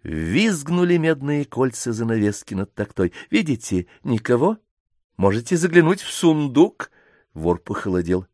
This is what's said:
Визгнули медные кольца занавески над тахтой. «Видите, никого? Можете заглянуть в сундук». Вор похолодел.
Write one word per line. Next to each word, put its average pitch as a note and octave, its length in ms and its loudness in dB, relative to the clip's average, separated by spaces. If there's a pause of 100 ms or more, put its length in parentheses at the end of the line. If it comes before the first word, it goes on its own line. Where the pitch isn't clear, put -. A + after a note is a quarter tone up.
Визгнули E3+ 960 0
медные D3 480 0
кольца B2 480 -4
занавески G#2+ 640 -2
над F#2+ 180 -6
тахтой. G2 400 -2 (160)
«Видите, A#2+ 580 -2 (160)
никого? B2 540 0 (580)
Можете G#2 400 0
заглянуть E3+ 460 4
в - 100 -12
сундук». D3+ 800 2 (420)
Вор E2+ 260 -2
похолодел. F#2 760 -4